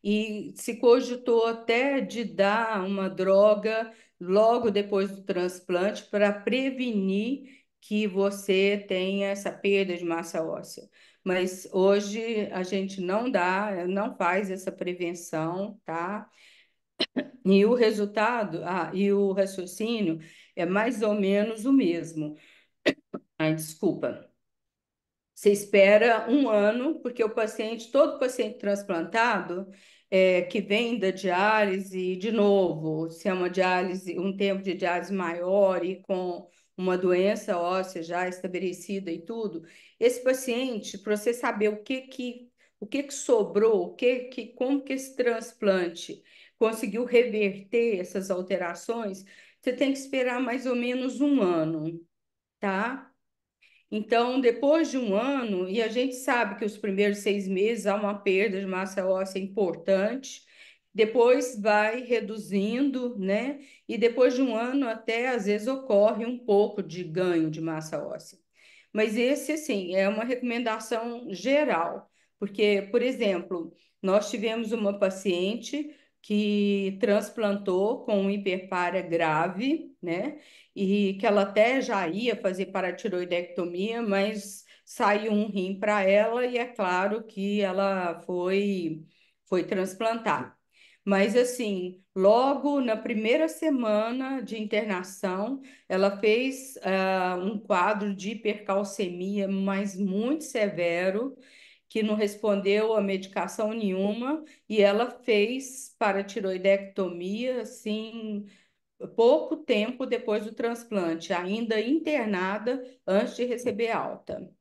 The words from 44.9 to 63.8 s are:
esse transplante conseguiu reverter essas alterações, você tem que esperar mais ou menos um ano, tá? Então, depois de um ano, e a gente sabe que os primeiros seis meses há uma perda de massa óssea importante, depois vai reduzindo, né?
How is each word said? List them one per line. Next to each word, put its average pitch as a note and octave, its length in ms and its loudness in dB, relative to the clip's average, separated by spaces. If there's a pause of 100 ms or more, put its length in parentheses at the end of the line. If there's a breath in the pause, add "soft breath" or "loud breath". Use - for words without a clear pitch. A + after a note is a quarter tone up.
esse C4+ 200 -8
transplante G#3 1080 -2 (360 soft breath)
conseguiu A3+ 460 0
reverter G#3+ 960 2
essas F#3+ 300 -8
alterações, F#3 920 -6 (360 loud breath)
você B3+ 120 -2
tem C4+ 200 2
que C4+ 60 -2
esperar B3 420 -2
mais B3 260 -4
ou B3 80 0
menos B3 460 -4
um C#4 220 4
ano, E3 580 0 (580)
tá? G#3+ 520 -4 (800 soft breath)
Então, A#3 500 0
depois C#4 500 2
de C4 80 -4
um G#3+ 160 0
ano, A3 540 0
e A3+ 140 0
a A3 60 0
gente B3+ 280 -2
sabe A#3 420 0
que A3+ 60 -4
os G#3 140 -6
primeiros G3+ 400 2
seis G3+ 280 -2
meses G3 400 0
há G3 80 2
uma G3+ 240 -2
perda G3 400 2
de G3 80 -6
massa F#3+ 400 -4
óssea F#3+ 320 -2
importante, G3 1040 -2 (520 loud breath)
depois A#3+ 640 4
vai G#3+ 420 2
reduzindo, A3+ 1160 -2
né? A3 420 -2 (280 loud breath)